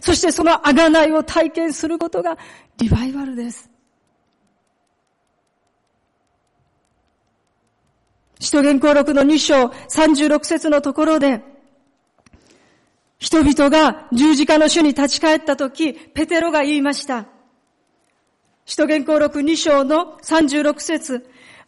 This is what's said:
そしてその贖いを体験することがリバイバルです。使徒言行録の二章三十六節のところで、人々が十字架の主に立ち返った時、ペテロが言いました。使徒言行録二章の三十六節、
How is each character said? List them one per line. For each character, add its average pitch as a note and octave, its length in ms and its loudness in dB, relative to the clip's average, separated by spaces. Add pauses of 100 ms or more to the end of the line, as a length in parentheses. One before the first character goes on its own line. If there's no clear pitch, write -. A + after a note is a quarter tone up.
そ F4 140 -2
し - 60 -2
て F4 100 0
そ E4 140 -4
の E4 80 4
贖 D#4 560 4
い D#4+ 40 0
を D#4 100 0
体 D#4+ 280 -2
験 E4 220 -4
す - 160 -8
る E4 100 -4
こ E4+ 100 -6
と F4 140 -4
が E4 160 -6 (400)
リ A3+ 100 -2
バ A3+ 160 0
イ C4 80 -6
バ C#4 120 -8
ル C4 120 -10
で A#3+ 140 -10
す。 - 200 -20 (4000)
使 - 140 -8
徒 D4 100 2
言 C#4+ 180 2
行 D4 140 4
録 C#4+ 200 2
の C#4 80 2
二 D4 160 2
章 C4 340 2 (160)
三 D#4 260 2
十 D4 140 0
六 D4 160 0
節 D#4+ 240 -4
の C#4+ 140 2
と C#4+ 100 -4
こ D#4 140 -2
ろ D#4 120 2
で、 C4+ 240 0 (1800)
人 D#4+ 260 0
々 C#4+ 260 2
が D4+ 420 0
十 C#4+ 220 4
字 C#4+ 120 2
架 D#4 120 4
の D#4 100 4
主 E4 140 2
に D4+ 60 4
立 C#4 200 -2
ち - 140 -6
返 D#4 140 2
っ D#4+ 40 -6
た D#4 160 -2
時、 C#4 380 -6
ペ - 320 -6
テ E4+ 120 -2
ロ E4 120 -2
が D4+ 140 0
言 D4 120 -2
い C#4+ 60 -2
ま C#4+ 100 0
し C#4 140 -8
た。 A#3+ 180 -6 (1400)
使 - 100 -12
徒 D4+ 100 0
言 D4+ 200 -2
行 D4+ 120 0
録 D4 240 -2
二 D#4 140 0
章 C#4+ 280 0
の D#4+ 360 -2
三 D#4+ 280 0
十 C#4+ 140 -2
六 D4 200 -2
節、 C4+ 480 -8 (380)